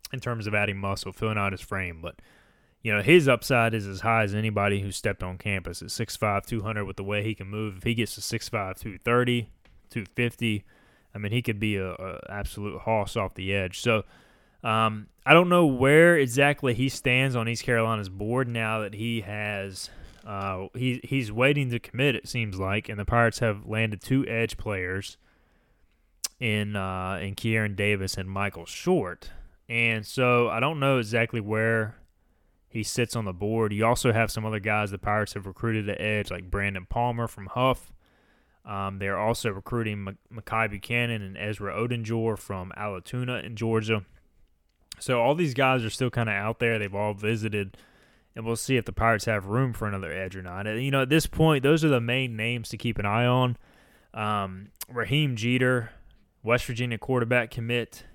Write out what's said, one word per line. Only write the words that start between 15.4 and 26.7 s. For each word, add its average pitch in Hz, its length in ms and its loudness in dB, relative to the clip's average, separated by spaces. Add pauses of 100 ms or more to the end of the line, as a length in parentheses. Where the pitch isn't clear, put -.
know 175 180 6
where 147 500 8
exactly 139 580 2
he 127 140 2
stands 127 480 2
on 113 120 -2
East 117 140 -4
Carolina's 113 460 2
board 110 400 -2
now 113 320 -2
that 104 140 -6
he 113 260 -2
has, 101 720 -6 (360)
uh, 98 480 -6
he, 123 300 -2
he's 131 260 -2
waiting 131 400 2
to 120 80 -2
commit, 127 380 0
it - 100 -8
seems 107 320 -4
like, 98 300 -2
and 107 100 -8
the 104 60 -6
Pirates 117 340 4
have 107 280 -2
landed 110 360 -2
two 131 240 2
edge 113 300 -2
players 95 600 -4 (1200)
in, 104 360 0